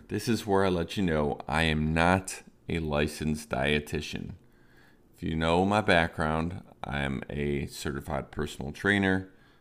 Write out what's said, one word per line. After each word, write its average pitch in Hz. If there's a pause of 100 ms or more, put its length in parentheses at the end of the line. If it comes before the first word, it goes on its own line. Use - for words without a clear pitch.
this 104
is 110
where 98
I 95
let 87
you 101
know 76
I 80
am 78
not 90 (260)
a 85
licensed 76
dietitian. 73 (840)
If -
you 82
know 82
my 104
background, 85 (200)
I 69
am 69
a 71
certified 71
personal 73
trainer, 95 (320)